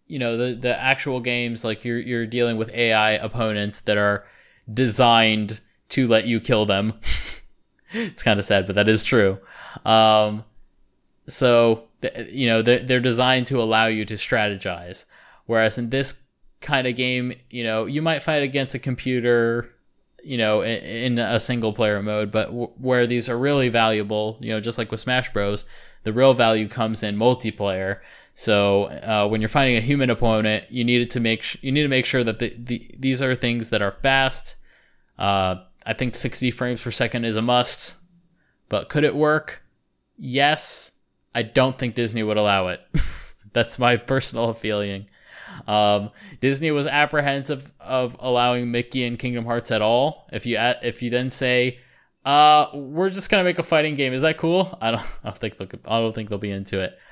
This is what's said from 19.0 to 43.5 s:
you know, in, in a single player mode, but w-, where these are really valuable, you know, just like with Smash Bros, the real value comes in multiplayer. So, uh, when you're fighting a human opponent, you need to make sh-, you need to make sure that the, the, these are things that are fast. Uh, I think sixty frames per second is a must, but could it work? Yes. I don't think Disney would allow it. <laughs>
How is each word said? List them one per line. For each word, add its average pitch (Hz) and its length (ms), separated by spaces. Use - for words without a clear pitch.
you 135 140
know, 107 240
in, 113 220
in 117 360
a 113 200
single 113 320
player 104 320
mode, 107 280
but 110 160
w-, 120 300
where 127 300
these 120 220
are 120 80
really 135 320
valuable, 110 720
you 117 80
know, 110 100
just 113 180
like 113 140
with 110 80
Smash 127 320
Bros, 104 320
the 107 80
real 131 220
value 113 340
comes 110 340
in 104 140
multiplayer. 104 840
So, 101 520
uh, 104 420
when 110 140
you're 110 60
fighting 131 300
a 110 40
human 135 280
opponent, 110 600
you 123 140
need 120 280
to 127 80
make 117 240
sh-, - 180
you 135 100
need 147 120
to 147 40
make 131 180
sure 127 180
that 113 160
the, 117 180
the, 120 420
these 131 220
are 127 140
things 117 340
that 107 120
are 98 120
fast. 135 540
Uh, 95 380
I 113 80
think 123 220
sixty 127 360
frames 123 300
per 120 100
second 120 320
is 110 140
a 110 40
must, 123 540
but - 220
could 151 140
it 139 120
work? 151 480
Yes. 139 760
I 120 100
don't 131 340
think 120 180
Disney 113 280
would 107 140
allow 98 300
it. 90 140
<laughs> - 360